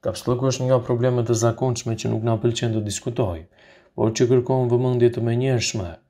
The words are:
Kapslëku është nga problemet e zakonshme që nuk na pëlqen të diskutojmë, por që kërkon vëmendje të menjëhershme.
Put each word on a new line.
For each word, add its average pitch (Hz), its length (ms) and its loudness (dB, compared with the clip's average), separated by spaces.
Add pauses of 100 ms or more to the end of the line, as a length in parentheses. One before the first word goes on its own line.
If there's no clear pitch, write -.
Kapslëku 127 480 -2
është 127 160 -2
nga 131 160 4
problemet 123 480 0
e 110 80 0
zakonshme 117 560 0
që 113 160 -4
nuk 110 120 -2
na 113 160 2
pëlqen 117 360 0
të 107 80 -2
diskutojmë, 101 640 -4 (480)
por 113 160 2
që 120 180 2
kërkon 127 420 2
vëmendje 120 440 4
të 113 120 -2
menjëhershme. 117 640 0 (200)